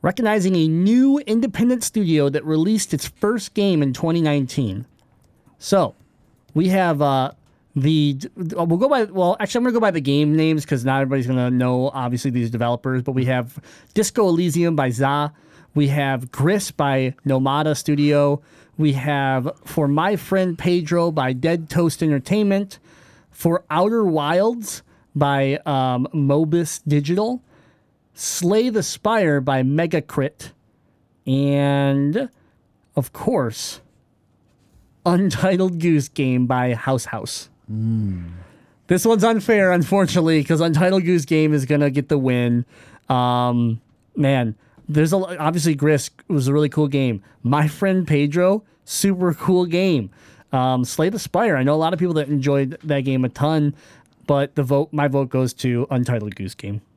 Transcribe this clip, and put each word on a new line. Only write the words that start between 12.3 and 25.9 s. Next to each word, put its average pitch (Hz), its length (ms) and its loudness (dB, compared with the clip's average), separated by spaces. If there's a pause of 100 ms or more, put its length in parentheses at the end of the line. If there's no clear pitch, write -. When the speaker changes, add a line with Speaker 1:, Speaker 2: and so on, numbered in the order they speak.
Speaker 1:
these 120 180 -2
developers, 120 520 -2
but 135 100 -6
we 127 140 -2
have 123 340 -4 (340)
Disco 208 340 0
Elysium 170 460 0
by 135 160 0
Za. 139 420 0 (420)
We 147 140 2
have 135 440 -2
Gris 190 400 0
by 135 420 0 (100)
Nomada 143 520 0
Studio. 147 680 2 (340)
We 151 180 2
have 135 560 -2 (140)
For 151 240 -2
My 165 280 0
Friend 185 420 -2
Pedro 175 540 0
by 131 200 -2
Dead 160 380 -2
Toast 170 320 0
Entertainment. 196 760 0 (520)
For - 400 -2
Outer 208 340 2
Wilds 185 800 0 (320)
by, 139 500 2
um, 131 480 -2